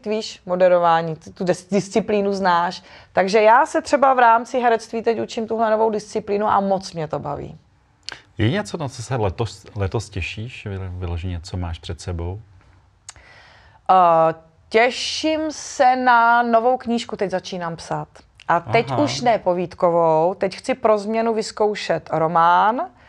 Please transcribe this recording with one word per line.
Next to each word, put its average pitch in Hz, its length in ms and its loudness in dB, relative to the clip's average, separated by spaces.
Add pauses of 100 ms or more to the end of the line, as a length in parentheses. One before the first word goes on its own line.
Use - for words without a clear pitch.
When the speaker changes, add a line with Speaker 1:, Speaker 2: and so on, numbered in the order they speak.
Speaker 1:
víš, 214 400 -6
moderování, 175 720 2
ty - 180 -20
tu 202 100 -8
dis-, 175 280 -2
disciplínu 202 600 0
znáš. 180 500 0 (300)
Takže 196 280 2
já 233 240 6
se 320 160 -2
třeba 269 320 2
v 254 60 0
rámci 233 400 4
herectví 226 420 0
teď 226 180 0
učím 220 280 -6
tuhle 220 240 0
novou 220 180 2
disciplínu 214 580 -4
a 202 120 4
moc 196 340 -2
mě 160 140 -6
to 147 120 -4
baví. 143 380 -10 (800)
Speaker 2:
Je 107 140 2
něco, 202 260 -4
na 143 120 -6
co - 140 -12
se - 120 -6
letos, 107 500 -4 (100)
letos 104 340 -4
těšíš? - 560 -10
Vy-, 98 140 -8 (100)
vyloženě, 87 540 -6
co - 140 -10
máš 85 220 -6
před - 220 -12
sebou? 90 380 -8 (1500)
Speaker 1:
Eh, 165 420 4 (360)
těším 262 720 0 (100)
se 254 460 0
na 240 480 4
novou 233 340 2
knížku, 233 380 -6
teď 190 160 -4
začínám 175 440 -8
psát. 151 320 -8 (400)
A 170 120 4
teď 226 320 -2
Speaker 2:
Aha. 294 120 0
Speaker 1:
už - 180 -4
ne 233 180 2
povídkovou, 170 920 2
teď 190 240 -4
chci - 160 -4
pro 214 240 2
změnu 220 360 -2
vyzkoušet 208 800 -4
román, 175 680 2 (280)